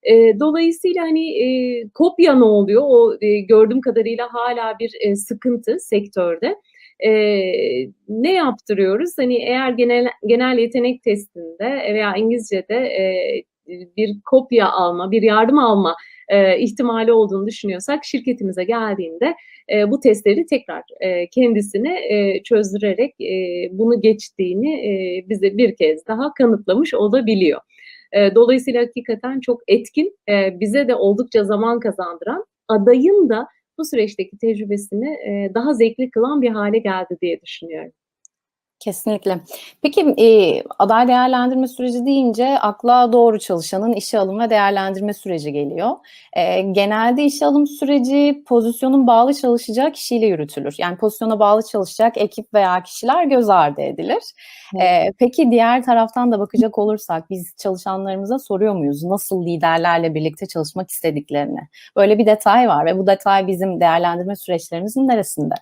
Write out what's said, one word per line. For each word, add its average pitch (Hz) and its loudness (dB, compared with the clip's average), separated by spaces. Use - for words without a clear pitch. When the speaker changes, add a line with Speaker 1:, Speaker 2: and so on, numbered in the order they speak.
Speaker 1:
E, 226 6
dolayısıyla 330 0
hani, 320 -2
e, 247 0
kopya 330 4
ne 254 6
oluyor? 208 4
O, 233 6
e, 208 2
gördüğüm 220 4
kadarıyla 233 -2
hala 233 -4
bir, 226 -8
e, 202 0
sıkıntı 240 -4
sektörde. 202 -4
E, 220 4
ne 233 0
yaptırıyoruz? 220 -2
Hani 247 0
eğer 254 -2
genel, 240 0
genel 247 2
yetenek 240 -2
testinde 208 -6
veya 208 -2
İngilizce'de, 214 -2
e, 240 -2
bir 208 -2
kopya 247 2
alma, 180 -2
bir 220 2
yardım 226 4
alma, 202 2
e, 190 4
ihtimali 226 -2
olduğunu 202 2
düşünüyorsak 220 -8
şirketimize 208 -6
geldiğinde, 208 -4
e, 208 2
bu 269 -2
testleri 214 2
tekrar, 233 -6
e, 175 -4
kendisine, 233 0
e, 196 0
çözdürerek, 202 -2
e, 180 -6
bunu 226 0
geçtiğini, 214 -2
e, 190 -6
bize 196 -2
bir 233 2
kez 156 -2
daha 254 -4
kanıtlamış 226 0
olabiliyor. 208 0
E, 196 2
dolayısıyla 240 4
hakikaten 240 -6
çok 240 -4
etkin, 240 -2
e, 190 0
bize 226 0
de 240 0
oldukça 208 0
zaman 220 -2
kazandıran, 202 -8
adayın 254 4
da 226 -2
bu 320 -8
süreçteki 208 -4
tecrübesini, 208 -4
e, 202 -6
daha 254 -2
zevkli 233 0
kılan 262 0
bir 247 2
hale 214 -2
geldi 185 -4
diye 170 -4
düşünüyorum. 160 -16
Speaker 2:
Kesinlikle. 202 -4
Peki, 330 0
e, 220 6
aday 220 4
değerlendirme 254 2
süreci 247 -6
deyince 262 0
akla 240 4
doğru 233 6
çalışanın 196 -4
işe 214 -4
alım 196 -2
ve 233 -2
değerlendirme 202 0
süreci 156 -8
geliyor. 147 -4
E, 180 0
genelde 214 0
işe 285 0
alım 285 2
süreci 285 0
pozisyonun 240 2
bağlı 240 4
çalışacağı 247 -2
kişiyle 233 -2
yürütülür. 147 -4
Yani 175 -4
pozisyona 220 -2
bağlı 214 4
çalışacak 220 -2
ekip 208 -6
veya 185 2
kişiler 294 -2
göz 254 2
ardı 151 2
edilir. 160 -4
Speaker 1:
Evet. 180 2
Speaker 2:
E, - -8
peki 247 2
diğer 233 2
taraftan 240 2
da 208 0
bakacak 220 0
olursak 208 -4
biz 180 -12
çalışanlarımıza 196 -6
soruyor 202 -2
muyuz 143 -4
nasıl 185 -4
liderlerle 165 0
birlikte 156 -6
çalışmak 175 -8
istediklerini? 147 -6
Böyle 208 4
bir 220 2
detay 214 4
var 202 2
ve 175 0
bu 190 -2
detay 196 0
bizim 185 -4
değerlendirme 175 0
süreçlerimizin 185 -4
neresinde? 208 -2